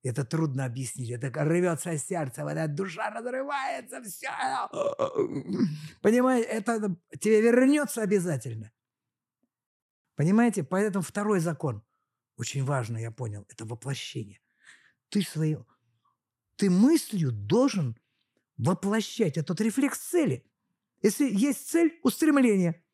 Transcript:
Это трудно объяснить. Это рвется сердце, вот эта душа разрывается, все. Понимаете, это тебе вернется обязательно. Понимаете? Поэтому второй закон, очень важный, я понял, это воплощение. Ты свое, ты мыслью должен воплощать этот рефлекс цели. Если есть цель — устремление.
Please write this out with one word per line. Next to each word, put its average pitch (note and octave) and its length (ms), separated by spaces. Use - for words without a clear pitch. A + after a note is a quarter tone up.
Это B2+ 220
трудно C#3+ 400
объяснить. A#2+ 460
Это A#2+ 180
рвется E3+ 520
сердце, D3+ 460
вот D3 100
эта D#3 160
душа F#3+ 420
разрывается, C4 920
все. A#3+ 260
Понимаете, B3 480
это G#3+ 460
тебе G#3+ 200
вернется B3+ 640
обязательно. D3 680
Понимаете? G3+ 460
Поэтому F#3+ 400
второй G#3 360
закон, D3 440
очень C3+ 260
важный, A#2+ 380
я A#2 100
понял, G#2 380
это - 160
воплощение. A#2 760
Ты G#3 140
свое, D#3 420
ты G3+ 120
мыслью F#3+ 640
должен C#3 680
воплощать F#3+ 800
этот E3 240
рефлекс C4 380
цели. B3+ 460
Если B3+ 280
есть A#3+ 380
цель — E4 340
устремление. B3 800